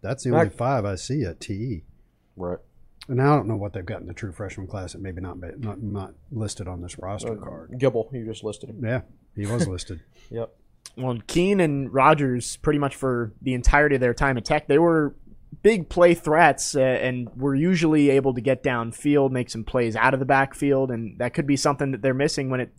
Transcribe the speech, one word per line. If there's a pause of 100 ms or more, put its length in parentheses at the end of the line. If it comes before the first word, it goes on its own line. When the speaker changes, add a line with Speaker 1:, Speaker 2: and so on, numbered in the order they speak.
Speaker 1:
that's
the
Speaker 2:
That
Speaker 1:
only
five
I
see
at
T
E. (520)
Speaker 2:
Right. (500)
Speaker 1:
And
I (100)
don't
know
what
they've
got
in
the
true
freshman
class
that
maybe
not, (200)
not,
not (180)
listed
on
this
roster
Speaker 2:
Uh,
Speaker 1:
card.
Speaker 2:
Gibble,
you
just
listed
him.
Speaker 1:
Yeah, (340)
he
was
listed.
Speaker 2:
<laughs> (200)
Yep. (420)
Speaker 3:
Well,
and
Keene
and
Rogers,
pretty
much
for
the
entirety
of
their
time
at
Tech,
they
were (480)
big
play
threats,
uh,
and
were
usually
able
to
get
downfield,
make
some
plays
out
of
the
backfield,
and
that
could
be
something
that
they're
missing
when
it